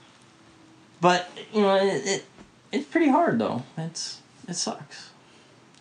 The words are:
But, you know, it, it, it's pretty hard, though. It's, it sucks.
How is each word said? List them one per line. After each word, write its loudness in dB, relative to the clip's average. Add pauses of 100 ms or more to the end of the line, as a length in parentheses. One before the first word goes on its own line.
(1000)
But, 4 (240)
you 2
know, 4
it, 0
it, -2 (460)
it's -2
pretty 2
hard, 4
though. -2 (140)
It's, -10 (260)
it -10
sucks. -10 (720)